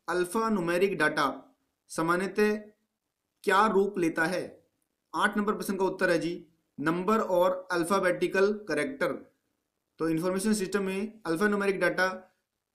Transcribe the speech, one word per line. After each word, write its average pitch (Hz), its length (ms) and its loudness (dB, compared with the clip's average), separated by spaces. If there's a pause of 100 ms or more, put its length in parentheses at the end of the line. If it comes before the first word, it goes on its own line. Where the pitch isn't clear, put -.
alphanumeric 180 880 0
data 151 280 2 (640)
सामान्यतः 190 640 0 (880)
क्या 196 240 4
रूप 196 300 0
लेता 165 280 0
है? 175 160 -2 (720)
आठ 202 220 0
नंबर 208 180 0
प्रश्न 190 220 -4
का 190 80 0
उत्तर 180 260 0
है 170 80 2
जी 170 160 -4 (440)
number 180 420 0
और 185 520 2
alphabetical 180 800 2 (160)
character। 147 440 -2 (880)
तो 165 80 0
information 185 460 0
system 196 280 -2
में 190 400 -6
alphanumeric 196 580 0
data 175 280 2 (680)